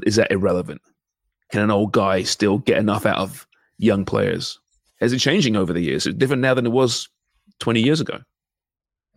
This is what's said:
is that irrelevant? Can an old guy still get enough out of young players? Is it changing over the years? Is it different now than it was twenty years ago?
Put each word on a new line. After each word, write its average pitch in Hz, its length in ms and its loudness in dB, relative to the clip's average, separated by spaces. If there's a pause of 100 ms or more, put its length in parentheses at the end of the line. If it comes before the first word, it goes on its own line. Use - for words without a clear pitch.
is 104 100 2
that 110 140 2
irrelevant? 90 500 -2 (680)
Can 104 120 0
an 107 80 2
old 104 220 2
guy 95 300 2
still 104 360 0
get - 200 0
enough 104 280 0
out 104 120 0
of - 280 -8 (320)
young 101 260 2
players? 98 540 -4 (420)
Is 117 120 2
it 131 60 0
changing 139 380 2
over 92 160 0
the 85 80 -2
years? 73 260 -2
Is 76 80 -2
it - 40 -8
different 131 240 0
now 131 120 2
than 123 120 0
it 113 60 -2
was 127 360 0 (500)
twenty 117 220 0
years 147 220 2
ago? - 160 -10 (960)